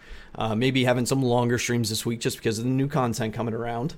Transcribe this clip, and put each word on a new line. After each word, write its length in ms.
Uh, 220
maybe 300
having 200
some 160
longer 380
streams 300
this 160
week 160
just 160
because 200
of 60
the 60
new 180
content 460
coming 200
around. 440